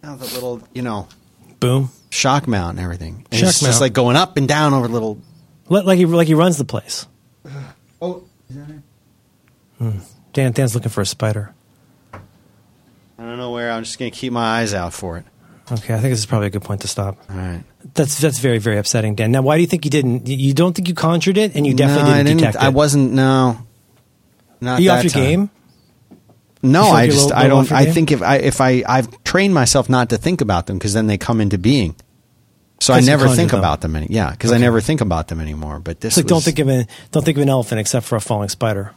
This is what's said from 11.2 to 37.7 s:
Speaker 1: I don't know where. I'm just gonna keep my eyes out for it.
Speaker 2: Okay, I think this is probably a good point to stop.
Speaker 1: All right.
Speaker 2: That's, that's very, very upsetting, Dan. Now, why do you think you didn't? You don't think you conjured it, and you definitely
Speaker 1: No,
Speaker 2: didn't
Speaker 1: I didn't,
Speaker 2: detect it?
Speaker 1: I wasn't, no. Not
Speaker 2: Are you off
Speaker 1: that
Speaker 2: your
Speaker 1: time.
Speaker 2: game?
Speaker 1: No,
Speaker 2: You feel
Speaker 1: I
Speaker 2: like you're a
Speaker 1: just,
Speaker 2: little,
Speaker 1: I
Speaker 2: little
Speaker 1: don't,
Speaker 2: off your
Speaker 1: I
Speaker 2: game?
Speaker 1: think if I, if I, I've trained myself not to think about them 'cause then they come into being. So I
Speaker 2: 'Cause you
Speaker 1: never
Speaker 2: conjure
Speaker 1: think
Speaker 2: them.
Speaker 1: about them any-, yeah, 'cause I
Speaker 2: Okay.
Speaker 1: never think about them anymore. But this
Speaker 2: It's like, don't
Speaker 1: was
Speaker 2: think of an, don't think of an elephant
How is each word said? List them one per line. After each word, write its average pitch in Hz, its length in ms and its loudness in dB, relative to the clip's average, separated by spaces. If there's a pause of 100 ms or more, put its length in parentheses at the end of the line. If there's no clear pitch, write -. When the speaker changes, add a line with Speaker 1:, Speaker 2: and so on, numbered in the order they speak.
Speaker 1:
I 117 60 -16
don't 117 120 -12
know 123 140 -8
where. 120 200 -6
I'm 113 120 -6
just - 160 -12
gonna 120 120 -6
keep 127 220 -8
my 113 260 0
eyes 110 140 -2
out 87 180 -6
for 85 260 -10
it. 85 80 -14 (460)
Speaker 2:
Okay, 113 220 -6
I 110 60 0
think 131 120 0
this 117 80 -2
is 104 60 -6
probably 104 220 -2
a - 20 -2
good 98 140 -6
point 101 180 -6
to - 80 -10
stop. 98 280 -6 (120)
Speaker 1:
All 95 80 -12
right. 90 260 -8 (300)
Speaker 2:
That's, 147 260 -2
that's 135 200 0
very, 120 180 0
very 107 200 -2
upsetting, 107 380 -2
Dan. 110 160 0
Now, 131 120 2
why 143 120 2
do 165 60 2
you 175 60 2
think 170 180 -4
you 147 60 -2
didn't? 127 360 -2
You 135 260 0
don't 170 200 2
think 175 160 -4
you 180 60 -2
conjured 170 420 0
it, 214 180 0
and 147 100 0
you 135 100 2
definitely 139 280 4
Speaker 1:
No, 143 140 4
Speaker 2:
didn't - 20 4
Speaker 1:
I 139 40 4
didn't, 151 160 4
Speaker 2:
detect 117 160 2
it? - 80 -2
Speaker 1:
I 139 60 4
wasn't, 139 440 2
no. 131 460 2 (1040)
Not 127 160 -2
Speaker 2:
Are - 20 6
you 185 100 6
off 123 60 4
Speaker 1:
that 123 60 2
Speaker 2:
your 117 80 2
Speaker 1:
time. 139 120 0
Speaker 2:
game? 175 260 2 (1120)
Speaker 1:
No, 135 180 4
Speaker 2:
You 208 60 6
feel 190 80 6
Speaker 1:
I - 0 -
Speaker 2:
like 117 140 4
you're - 40 4
a 139 40 4
Speaker 1:
just, 143 100 4
Speaker 2:
little, 143 120 0
Speaker 1:
I 123 60 2
Speaker 2:
little 135 140 6
Speaker 1:
don't, 135 80 6
Speaker 2:
off 127 60 -6
your 135 80 2
Speaker 1:
I 139 60 6
Speaker 2:
game? 165 80 2
Speaker 1:
think 160 180 2
if 127 100 0
I, 107 160 2
if 135 240 0
I, 127 260 2
I've 127 380 -2
trained 196 280 2
myself 135 360 2
not 123 220 2
to 117 60 -2
think 175 240 -2
about 98 260 0
them 95 120 -4
'cause 101 140 -4
then 110 140 0
they 104 100 0
come 113 240 -2
into 104 160 0
being. 104 380 0 (840)
So - 140 2
I 123 40 6
Speaker 2:
'Cause 127 80 6
you 131 60 4
Speaker 1:
never 143 140 4
Speaker 2:
conjure 131 120 4
Speaker 1:
think 110 140 2
Speaker 2:
them. 110 80 0
Speaker 1:
about 85 220 -2
them 78 140 -4
any-, 78 140 -6
yeah, 98 260 -2
'cause 117 160 -2
I 120 40 4
Speaker 2:
Okay. 120 80 4
Speaker 1:
never 117 180 4
think 147 200 -2
about 85 260 -2
them 82 140 -8
anymore. 76 380 -8
But 82 220 -10
this - 120 -6
Speaker 2:
It's 170 120 2
like, - 20 -8
don't 180 100 2
Speaker 1:
was 156 80 -2
Speaker 2:
think 160 140 -2
of 143 100 0
an, 127 180 0 (240)
don't 151 140 0
think 156 120 0
of 143 60 0
an 139 60 2
elephant 123 320 0